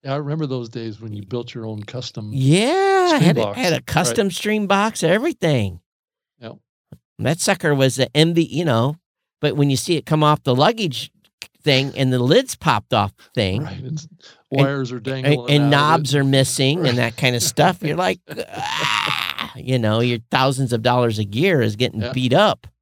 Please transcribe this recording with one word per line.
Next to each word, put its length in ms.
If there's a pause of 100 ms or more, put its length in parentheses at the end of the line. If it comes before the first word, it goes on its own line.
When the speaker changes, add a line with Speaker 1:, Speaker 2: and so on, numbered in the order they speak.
Speaker 1:
Yeah, 100
I 40
remember 300
those 220
days 300
when 140
you 100
built 300
your 120
own 180
custom 500
Speaker 2:
Yeah, 340
I 400 (100)
Speaker 1:
stream 40
Speaker 2:
had 160
a, 40
Speaker 1:
box. 160
Speaker 2:
had 160
a 40
Speaker 1:
Right. 80
Speaker 2:
custom 460
stream 360
box, 360
everything. 800 (580)
Speaker 1:
Yep. 140 (680)
Speaker 2:
That 200
sucker 360
was 220
the 180
envy, 300
you 200
know, 300 (440)
but 160
when 140
you 80
see 200
it 80
come 180
off 200
the 120
luggage 560 (520)
thing 320
and 180
the 60
lids 360
popped 380
off 200 (220)
thing, 280
Speaker 1:
Right, 160
and 200
s-, 80 (440)
Speaker 2:
and 100
Speaker 1:
wires 300
are 60
Speaker 2:
and, 80
Speaker 1:
dangling 440
Speaker 2:
and 140
Speaker 1:
out 20
of 0
it. 40
Speaker 2:
knobs 460
are 80
missing 640
and 100
that 200
kind 180
of 80
Speaker 1:
<laughs> 100
Speaker 2:
stuff, 300
you're 140
like, 220 (300)
"Ah," 1040
you 240
know, 220
your 180 (120)
thousands 420
of 80
dollars 380
of 120
gear 300
is 140
getting 260
Speaker 1:
Yeah. 120
Speaker 2:
beat 200
up. 340 (140)